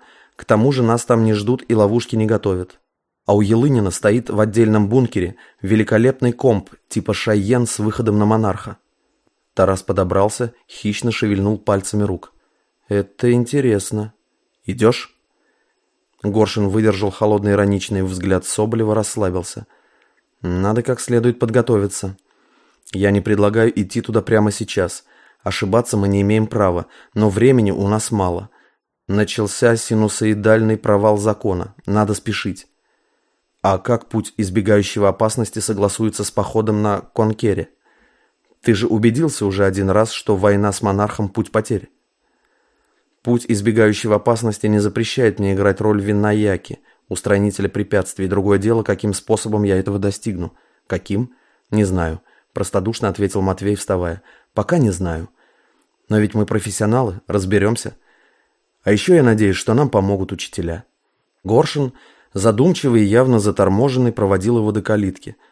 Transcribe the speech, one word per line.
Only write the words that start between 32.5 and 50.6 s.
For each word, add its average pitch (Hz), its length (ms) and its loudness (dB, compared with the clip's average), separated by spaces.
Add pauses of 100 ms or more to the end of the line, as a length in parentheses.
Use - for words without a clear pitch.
«А 95 160 2
как 117 320 -4
путь 110 260 -4
избегающего 101 720 0
опасности 110 520 -2
согласуется 104 640 -2
с - 40 -6
походом 107 520 -2
на 104 180 0
Конкере? 107 680 -2 (960)
Ты 117 80 4
же 104 140 -2
убедился 117 580 0
уже 98 180 0
один 95 280 0
раз, 107 200 2
что - 240 -2
война 101 360 2
с - 100 -8
монархом — 104 540 -2
путь 110 160 -4
потерь». 107 400 -4 (1300)
«Путь 120 260 0
избегающего 107 680 2
опасности 110 500 -2
не 107 140 2
запрещает 107 580 0
мне 98 160 0
играть 98 280 0
роль 104 200 2
Виннаяки, 104 800 0 (280)
устранителя 101 640 -2
препятствий. 98 580 -4
Другое 98 300 2
дело, 110 240 0
каким 104 320 -2
способом 107 500 -2
я 98 140 2
этого 98 220 -2
достигну». 98 560 -6 (320)